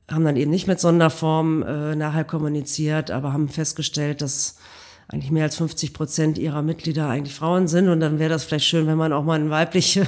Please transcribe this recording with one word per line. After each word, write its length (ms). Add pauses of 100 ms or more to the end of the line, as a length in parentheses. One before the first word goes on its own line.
haben 140
dann 140
eben 140
nicht 160
mit 120
Sonderformen, 840
äh, 320
nachher 280
kommuniziert, 880
aber 220
haben 160
festgestellt, 720
dass 360 (520)
eigentlich 220
mehr 120
als 120
fünfzig 380
Prozent 440
ihrer 240
Mitglieder 460
eigentlich 260
Frauen 360
sind. 180
Und 140
dann 180
wäre 100
das 140
vielleicht 220
schön, 220
wenn 100
man 160
auch 100
mal 160
eine 100
weibliche 580